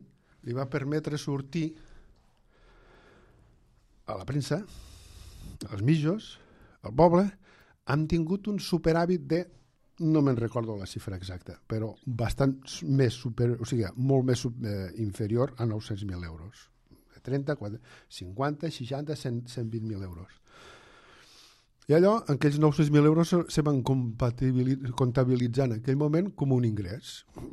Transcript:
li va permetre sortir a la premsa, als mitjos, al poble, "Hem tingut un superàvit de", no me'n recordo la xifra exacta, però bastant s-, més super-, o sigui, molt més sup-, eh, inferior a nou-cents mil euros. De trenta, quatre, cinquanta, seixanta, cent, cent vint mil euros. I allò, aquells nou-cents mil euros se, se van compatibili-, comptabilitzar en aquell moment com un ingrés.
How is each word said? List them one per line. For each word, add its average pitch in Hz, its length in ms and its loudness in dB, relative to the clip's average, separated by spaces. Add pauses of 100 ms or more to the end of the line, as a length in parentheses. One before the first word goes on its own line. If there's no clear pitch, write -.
(440)
li 120 100 -6
va 131 160 -6
permetre 147 480 -2
sortir 147 540 -4 (2250)
a 101 140 -8
la 92 100 -14
premsa, 147 300 -2 (1120)
als 101 100 -6
mitjos, 156 540 0 (500)
al - 80 -10
poble, 170 320 6 (640)
"Hem 151 160 2
tingut 170 480 -2
un 196 80 -2
superàvit 170 640 2
de", 160 140 0 (680)
no 156 160 6
me'n 135 160 6
recordo 113 400 -2
la 98 80 -10
xifra 98 320 -8
exacta, 92 380 -12 (100)
però 110 300 -4 (100)
bastant 131 600 0
s-, - 180 -10
més 135 320 4
super-, 120 400 0
o 110 80 -6
sigui, 113 220 0 (100)
molt 131 320 2
més 120 160 2
sup-, 120 160 -6
eh, 101 300 -4 (100)
inferior 113 560 -2
a 120 80 -4
nou-cents 107 400 -4
mil 90 240 -8
euros. 82 380 -16 (480)
De - 100 -20
trenta, 139 320 -2
quatre, 104 240 -8 (320)
cinquanta, 139 560 -4
seixanta, 143 480 -6
cent, 120 320 -4
cent 113 240 -6
vint 110 160 -6
mil 98 160 -6
euros. 90 320 -14 (1500)
I 147 80 6
allò, 196 180 6 (180)
aquells 143 280 2
nou-cents 147 320 4
mil 147 160 8
euros 160 240 4
se, 175 160 6
se 151 160 0
van 143 160 2
compatibili-, 127 1120 0
comptabilitzar 123 760 2
en 110 80 -4
aquell 135 220 0
moment 165 360 2
com 139 160 0
un 123 160 4
ingrés. 98 540 -6 (300)